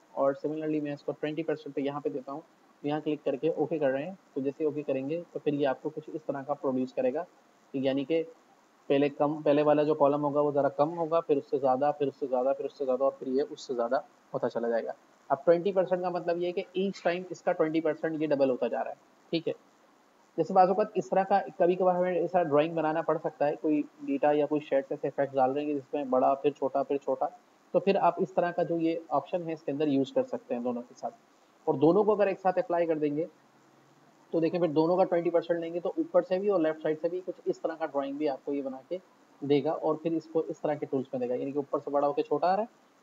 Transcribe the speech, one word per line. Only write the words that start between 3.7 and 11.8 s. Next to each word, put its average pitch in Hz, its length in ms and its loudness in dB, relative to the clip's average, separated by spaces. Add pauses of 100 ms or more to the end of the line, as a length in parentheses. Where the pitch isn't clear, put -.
कर 143 120 2
रहे 135 140 -2
हैं। 190 140 -10 (160)
तो 143 60 -4
जैसे 139 240 -4
ओके 147 180 -2
करेंगे 143 400 -4 (120)
तो 147 60 -6
फिर 143 140 -2
ये 143 120 0
आपको 131 240 -2
कुछ - 180 -12
इस 156 180 -10
तरह 139 160 -4
का 143 120 -2
प्रोड्यूस 131 380 -2
करेगा, 135 320 -2 (500)
यानी 135 300 0
कि 165 180 0 (680)
पहले 143 200 4
कम, 147 340 0
पहले 147 200 4
वाला 147 220 6
जो 151 100 2
कॉलम 147 260 4
होगा 147 200 0
वो 147 120 2
ज़रा 139 180 2
कम 147 200 2
होगा, 165 300 0
फिर 151 180 0
उससे 135 200 -4
ज़्यादा, 131 320 2